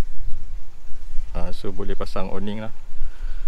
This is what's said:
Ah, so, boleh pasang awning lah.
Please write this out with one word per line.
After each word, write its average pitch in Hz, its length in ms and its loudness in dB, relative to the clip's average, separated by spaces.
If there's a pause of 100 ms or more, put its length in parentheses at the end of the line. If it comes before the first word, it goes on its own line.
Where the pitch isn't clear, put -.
(1400)
Ah, 87 160 0
so, - 240 -2
boleh 101 160 0
pasang 98 400 -2
awning 104 320 -2
lah. 113 80 -6 (760)